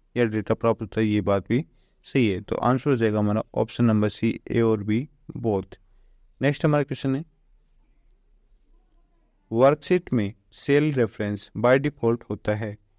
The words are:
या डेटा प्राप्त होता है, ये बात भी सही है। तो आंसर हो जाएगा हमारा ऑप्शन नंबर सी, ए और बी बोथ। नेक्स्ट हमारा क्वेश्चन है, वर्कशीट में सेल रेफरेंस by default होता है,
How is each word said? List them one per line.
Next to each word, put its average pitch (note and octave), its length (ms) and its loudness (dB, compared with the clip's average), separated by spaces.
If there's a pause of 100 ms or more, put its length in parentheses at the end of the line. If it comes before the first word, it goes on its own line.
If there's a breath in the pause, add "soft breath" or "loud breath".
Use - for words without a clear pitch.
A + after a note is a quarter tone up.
(160)
या B2 120 2
डेटा G#2+ 260 -2
प्राप्त A2 280 -2
होता G#2+ 200 -4
है, A2 60 2
ये G#2 140 2
बात G2 280 0
भी C3+ 160 0 (400)
सही B2 220 2
है। F#2+ 140 -2
तो - 160 -6
आंसर B2+ 320 0
हो C3+ 80 2
जाएगा G#2+ 220 2
हमारा G#2 240 0 (120)
ऑप्शन A#2 300 0
नंबर G#2+ 240 2
सी, - 380 -2
ए A#2 140 0
और A2 220 0
बी G#2+ 240 -2 (300)
बोथ। G#2+ 400 -6 (640)
नेक्स्ट C#3+ 240 0
हमारा D3 180 2
क्वेश्चन C3+ 320 -4
है, D3+ 80 -6 (2250)
वर्कशीट D3 640 2
में G#2 200 0 (220)
सेल D3 380 0
रेफरेंस G#2 640 -4
by B2 220 4
default A#2+ 500 -2
होता G#2 260 -4
है, G#2 220 -8 (220)